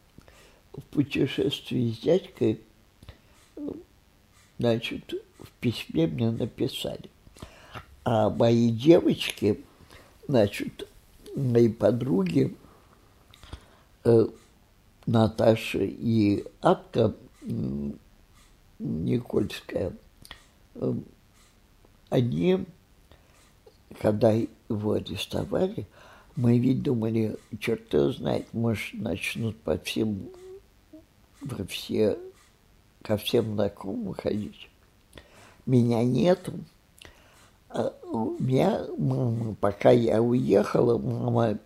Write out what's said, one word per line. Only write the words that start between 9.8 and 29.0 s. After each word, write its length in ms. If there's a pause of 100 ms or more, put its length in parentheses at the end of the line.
значит, 600 (480)
мои 340
подруги, 840 (1500)
э, 240 (800)
Наташа 760
и 640 (160)
Атка, 540 (260)
м, 580 (760)
Никольская, 1160 (840)
э, 180 (1160)
они, 560 (1300)
когда 320
его 600
арестовали, 960 (480)
мы 240
ведь 240
думали, 540 (220)
чёрт 340
его 180
знает, 420
может, 400
начнут 680